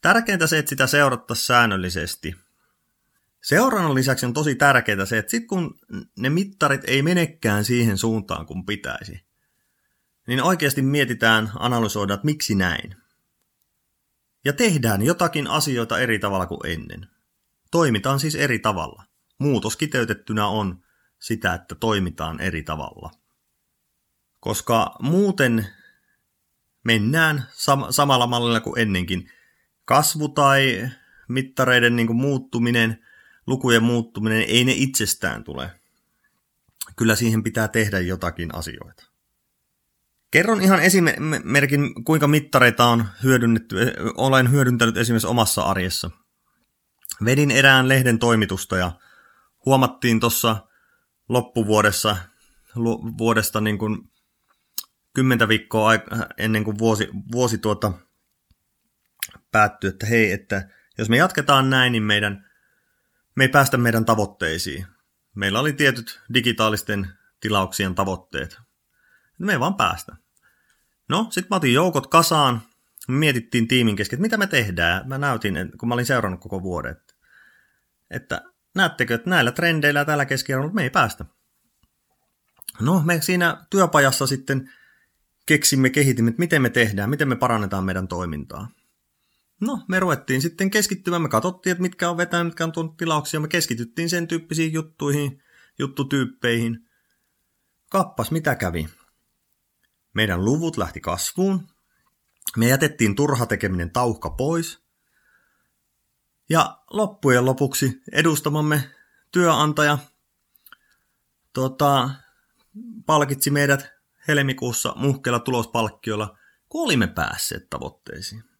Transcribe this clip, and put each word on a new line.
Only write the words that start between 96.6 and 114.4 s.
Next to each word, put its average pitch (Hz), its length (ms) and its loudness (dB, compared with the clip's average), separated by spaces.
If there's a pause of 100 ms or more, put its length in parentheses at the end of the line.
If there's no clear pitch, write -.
Kappas, - 400 -2
mitä 160 240 0
kävi? 82 340 -4 (1300)
Meidän 95 300 0
luvut 156 320 -2
lähti - 240 -6
kasvuun, 180 680 -4 (880)
me 113 120 2
jätettiin 131 460 0
turha 123 320 0
tekeminen 92 440 -4
tauhka 120 400 -4
pois – 165 540 -6 (1600)
ja - 420 0
loppujen 147 540 2
lopuksi 135 580 -2 (100)
edustamamme 151 800 0 (420)
työnantaja, 151 640 2 (1500)
tota, 131 580 0 (960)
palkitsi 143 440 2
meidät 143 400 2 (380)
helmikuussa 135 680 -2